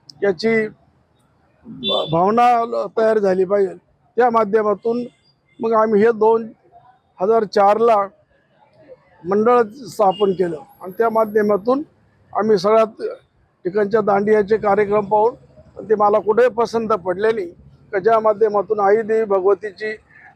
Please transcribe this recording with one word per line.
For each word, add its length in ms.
याची 440
भ-, 460
भावना 540
ल-, 220
तयार 200
झाली 280
पाहिजे. 280
त्या 140
माध्यमातून 760
मग 140
आम्ही 280
हे 100
दोन 360
हजार 220
चारला 640
मंडळ 380
स्थापन 680
केलं 300
आणि 160
त्या 120
माध्यमातून 720
आम्ही 240
सगळ्यात 460
ठिकाणच्या 360
दांडियाचे 560
कार्यक्रम 480
पाहून 300
ते 60
मला 240
कुठेही 300
पसंत 400
पडले 420
नाही. 160
का 80
ज्या 200
माध्यमातून 600
आई 220
देवी 220
भगवतीची, 720